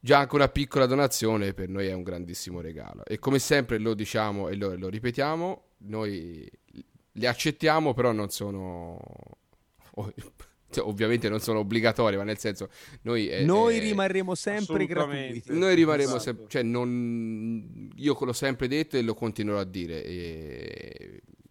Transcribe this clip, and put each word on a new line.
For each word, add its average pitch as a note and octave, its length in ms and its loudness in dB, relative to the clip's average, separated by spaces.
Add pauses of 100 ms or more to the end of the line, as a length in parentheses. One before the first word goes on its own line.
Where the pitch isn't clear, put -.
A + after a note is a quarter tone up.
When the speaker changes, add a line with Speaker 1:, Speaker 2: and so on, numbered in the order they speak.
Speaker 1:
già C#3 180 8
anche C#3 160 2
una C#3 140 6
piccola C#3 380 2
donazione A2 680 2
per F#2 140 -6
noi G2 180 -2
è F#2+ 60 -2
un F#2 100 -6
grandissimo F2 580 -8
regalo. C2 440 -12
E - 160 -6
come C3+ 180 4
sempre B2+ 400 2
lo A2 160 2
diciamo G#2 540 -2
e G2 80 -4
lo, G2 200 -2
lo F#2 120 -6
ripetiamo, C#3 760 -2 (240)
noi G2 640 -6 (640)
li A2+ 140 -2
accettiamo, D3+ 680 2
però A#2+ 160 4
non G#2+ 200 0
sono, F#2 680 -8 (920)
ov-, G2+ 200 -6 (580)
cioè, - 140 -2
ovviamente A2 440 0
non G#2+ 120 0
sono A2 200 0
obbligatorie, A2 580 4
ma G2+ 60 0
nel G#2+ 140 -2
senso, G2+ 300 -6 (340)
noi, A2+ 260 0
eh, G#2+ 160 0
Speaker 2:
Noi A3 320 6
Speaker 1:
eh, A3+ 40 0
Speaker 2:
rimarremo F#3+ 540 0
sempre G3 500 -2
Speaker 3:
Assolutamente. C#3+ 480 -4
Speaker 2:
gratuiti. A#2 260 -4
Speaker 1:
Noi F#3 180 6
rimarremo D3 400 6
Speaker 3:
Esatto. A#2 40 -2
Speaker 1:
sem-, A2+ 280 -6
cioè, C3 160 0
non, A2+ 1300 -2
io C#3 260 2
l'ho B2+ 120 0
sempre C3+ 360 0
detto D3 280 0
e B2 60 4
lo A2+ 120 2
continuerò G#2 460 0
a G2 40 -2
dire, F2 400 -6
eh, D#2+ 1160 -10 (280)